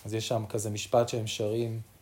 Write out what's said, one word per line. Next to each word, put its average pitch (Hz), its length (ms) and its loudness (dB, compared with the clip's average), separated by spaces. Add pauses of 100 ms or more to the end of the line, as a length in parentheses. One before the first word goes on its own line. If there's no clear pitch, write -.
אז 107 100 -6
יש 110 140 -2
שם 110 200 0
כזה 107 220 -2
משפט 117 380 4
שהם 110 180 -2
שרים, 113 540 0 (220)